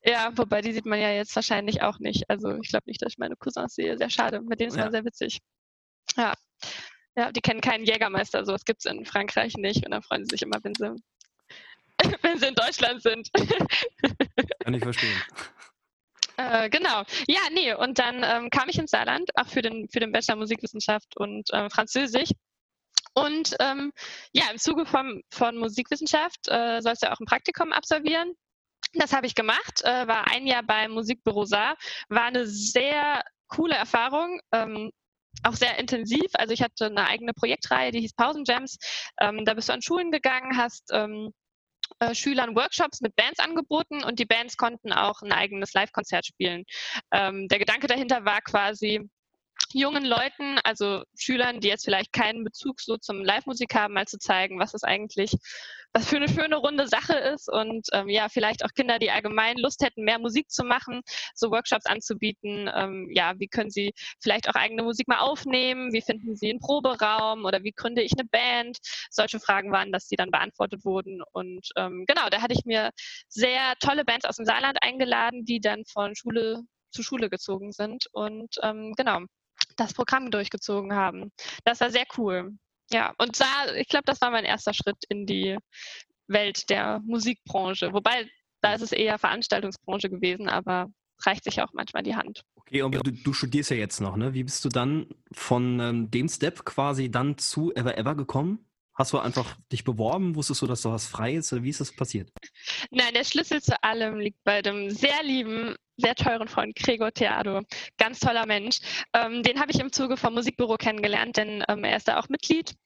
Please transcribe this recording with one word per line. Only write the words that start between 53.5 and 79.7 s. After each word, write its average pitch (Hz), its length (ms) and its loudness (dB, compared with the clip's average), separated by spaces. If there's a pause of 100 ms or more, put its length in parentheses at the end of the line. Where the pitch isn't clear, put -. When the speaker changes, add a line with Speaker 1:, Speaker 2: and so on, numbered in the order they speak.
Speaker 1:
haben, 208 200 2
mal 202 120 0
zu 202 120 -12
zeigen, 190 400 0
was 214 160 0
es 214 80 -6
eigentlich, 202 500 0 (640)
was 226 140 2
für 294 80 4
eine 285 120 2
schöne 311 280 2
runde 277 320 2
Sache 311 260 2
ist 269 360 0
und, 220 420 0
ähm, 196 160 2
ja, 208 200 2
vielleicht 214 360 0
auch 214 100 -2
Kinder, 240 240 2
die 220 120 0
allgemein 220 480 0
Lust 254 240 0
hätten, 233 220 -2
mehr 226 140 4
Musik 233 320 -2
zu 262 140 -2
machen, 247 380 -2 (320)
so 226 160 0
Workshops 226 360 0
anzubieten. 208 880 -2
Ähm, 190 380 -4
ja, 180 260 0
wie 202 100 -4
können 220 220 -4
sie 202 220 -2 (280)
vielleicht 220 280 0
auch 233 80 0
eigene 226 260 0
Musik 233 240 -2
mal 240 140 2
aufnehmen? 254 720 0
Wie 220 100 0
finden 226 320 -4
sie 214 160 -2
einen 240 100 -4
Proberaum? 220 840 0
Oder 190 180 0
wie 202 100 -6
gründe 233 300 -2
ich 233 160 0
eine 247 100 -4
Band? 240 500 0 (320)
Solche 214 280 0
Fragen 202 320 2
waren 196 220 2
das, 190 160 -4
die 202 80 -2
dann 185 140 0
beantwortet 196 540 0
wurden. 190 380 -2 (100)
Und, 185 440 -8
ähm, 185 300 -4
genau, 247 240 2
da 226 120 2
hatte 240 120 0
ich - 100 0
mir 226 260 0 (380)
sehr 254 520 2
tolle 285 240 2
Bands 233 220 0
aus - 100 -4
dem 226 100 -8
Saarland 254 360 2
eingeladen, 247 640 0
die 233 160 0
dann 208 240 0
von 202 320 -4
Schule 233 460 -2 (280)
zu 233 120 -10
Schule 226 280 -2
gezogen 196 420 -6
sind. 220 400 -6
Und, 214 500 -6
ähm, 214 340 -4
genau, 214 240 2 (560)